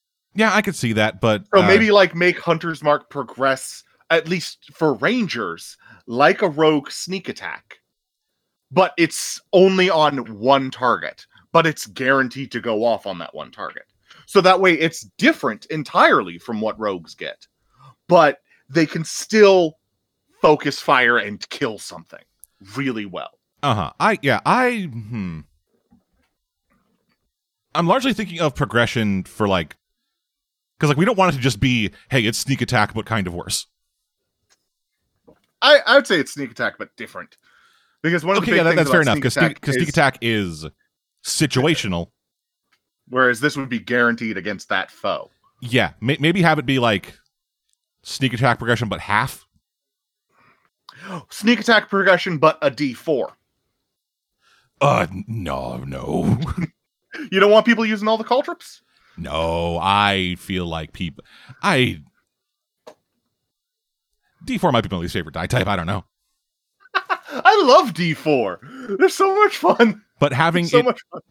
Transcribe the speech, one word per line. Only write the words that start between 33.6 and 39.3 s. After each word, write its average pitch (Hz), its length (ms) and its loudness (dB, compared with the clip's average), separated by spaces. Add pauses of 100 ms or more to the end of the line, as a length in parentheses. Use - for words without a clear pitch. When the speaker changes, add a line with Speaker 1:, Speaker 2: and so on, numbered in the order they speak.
Speaker 2:
I, 285 240 6
I 233 100 4
would 277 120 2
say 180 120 2
it's - 140 -4
sneak 135 180 -10
attack, 113 280 -6
but - 180 -16
different. 95 400 -16 (640)
Because 165 240 -2
one 190 120 0
of 202 40 0
the 165 40 -2
Speaker 1:
Okay, 156 60 -2
Speaker 2:
big 170 60 4
Speaker 1:
yeah, 170 60 4
that, 165 80 2
Speaker 2:
things 170 80 2
Speaker 1:
that's 151 120 2
fair 170 100 4
Speaker 2:
about 143 60 2
Speaker 1:
enough, 110 80 2
Speaker 2:
sneak 139 80 -2
Speaker 1:
'cause 127 100 -2